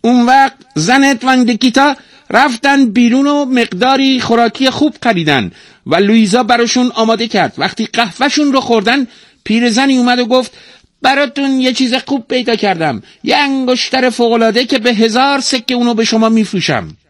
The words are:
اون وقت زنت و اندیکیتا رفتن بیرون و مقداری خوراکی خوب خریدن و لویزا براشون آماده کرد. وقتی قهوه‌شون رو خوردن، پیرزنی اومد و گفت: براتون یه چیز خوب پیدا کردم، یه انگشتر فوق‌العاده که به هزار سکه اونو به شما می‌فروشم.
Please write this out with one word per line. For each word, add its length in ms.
اون 260
وقت 260
زنت 500
و 40
اندیکیتا 680
رفتن 600
بیرون 360
و 180
مقداری 760
خوراکی 500
خوب 320
خریدن 480
و 100
لویزا 460
براشون 520
آماده 340
کرد. 300
وقتی 340
قهوه‌شون 600
رو 80
خوردن، 460
پیرزنی 540
اومد 200
و 80
گفت: 260
براتون 580
یه 120
چیز 220
خوب 340
پیدا 280
کردم، 460
یه 120
انگشتر 760
فوق‌العاده 540
که 140
به 160
هزار 460
سکه 340
اونو 200
به 100
شما 240
می‌فروشم. 680